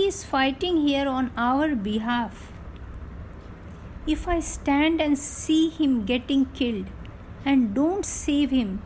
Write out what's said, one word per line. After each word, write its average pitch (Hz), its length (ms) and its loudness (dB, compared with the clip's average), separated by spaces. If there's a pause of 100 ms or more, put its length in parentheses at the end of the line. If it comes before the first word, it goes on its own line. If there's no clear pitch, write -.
is - 260 0
fighting 277 540 2
here 277 200 2 (120)
on 254 120 0 (140)
our 285 300 2 (160)
behalf. 220 520 -2 (1700)
If - 180 -8
I 330 60 2 (140)
stand 311 520 2
and 285 120 2
see - 440 2 (160)
him 277 180 4 (140)
getting 262 340 2 (160)
killed 220 300 -2 (540)
and 254 300 4
don't 330 360 2
save 285 480 0
him, 214 120 0 (160)